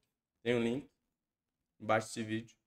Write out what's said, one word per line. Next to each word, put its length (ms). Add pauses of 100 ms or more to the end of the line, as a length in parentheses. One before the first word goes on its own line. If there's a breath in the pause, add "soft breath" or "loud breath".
(420)
tem 140
um 80
link 260 (880)
embaixo 280
desse 160
vídeo 440